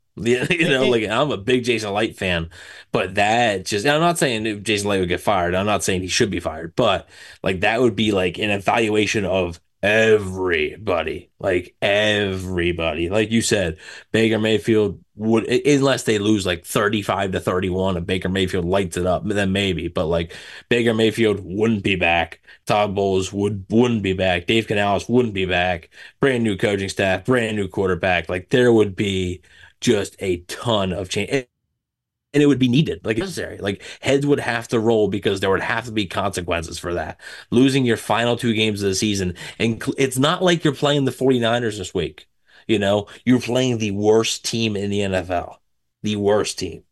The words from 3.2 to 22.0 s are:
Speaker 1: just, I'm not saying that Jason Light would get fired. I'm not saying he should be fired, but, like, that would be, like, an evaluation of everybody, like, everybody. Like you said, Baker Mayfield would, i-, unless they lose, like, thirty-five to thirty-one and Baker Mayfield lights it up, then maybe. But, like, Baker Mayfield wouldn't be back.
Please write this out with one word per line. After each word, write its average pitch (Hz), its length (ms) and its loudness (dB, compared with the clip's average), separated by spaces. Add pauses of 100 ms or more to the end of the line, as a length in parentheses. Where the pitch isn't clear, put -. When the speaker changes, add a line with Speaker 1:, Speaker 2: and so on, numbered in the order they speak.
Speaker 1:
just, 104 200 -4
I'm 147 160 2
not 170 160 2
saying 123 260 0
that 104 200 -6
Jason 104 260 0
Light 101 100 2
would 90 80 0
get 85 140 -2
fired. 90 340 0
I'm 95 100 0
not 104 160 0
saying 92 200 -2
he 92 60 -6
should 107 220 0
be 90 120 -4
fired, 82 340 -10
but, 98 320 0 (340)
like, 95 200 -2
that 110 180 2
would 117 160 4
be, 107 160 2
like, 90 260 0
an 107 120 -2
evaluation 107 760 0
of 87 380 -2 (200)
everybody, 92 1500 0 (100)
like, 90 420 -2
everybody. 92 1300 0
Like 107 240 0
you 113 100 2
said, 92 360 0 (340)
Baker 110 280 2
Mayfield 107 600 0 (140)
would, 110 340 0
i-, 127 160 2
unless 135 380 2
they 107 160 0
lose, 101 260 2
like, 87 200 -2
thirty-five 101 640 0
to 92 80 -2
thirty-one 95 560 0
and 85 100 -4
Baker 95 220 -2
Mayfield 92 380 -2
lights 92 320 -2
it 90 80 -2
up, 85 200 0
then 101 280 0
maybe. 95 340 -2
But, 85 200 -4
like, 85 280 -4 (320)
Baker 117 260 2
Mayfield 107 480 2
wouldn't 104 420 0
be 101 120 0
back. 85 460 0 (240)